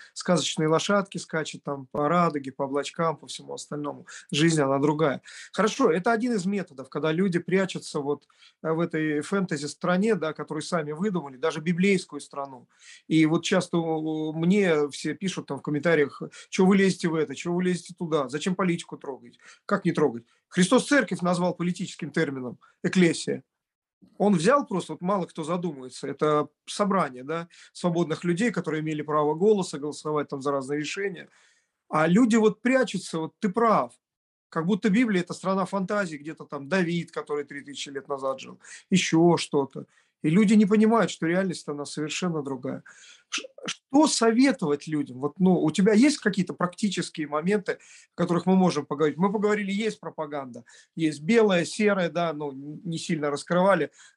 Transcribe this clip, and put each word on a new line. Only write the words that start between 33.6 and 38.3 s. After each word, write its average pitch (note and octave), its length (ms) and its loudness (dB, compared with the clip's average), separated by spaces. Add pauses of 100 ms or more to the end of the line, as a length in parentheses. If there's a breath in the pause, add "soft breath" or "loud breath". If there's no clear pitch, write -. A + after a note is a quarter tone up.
как D#3+ 180 -4
будто G#3 220 2
Библия — G#3 340 2
это - 100 -12
страна F#3+ 320 -2
фантазий, G3 520 -4
где-то D3 280 -14
там C#3 240 -12
Давид, E3+ 420 0
который D3 340 -6
три C#3+ 180 -14
тысячи C#3+ 260 -12
лет C3+ 200 -10
назад C3+ 300 -4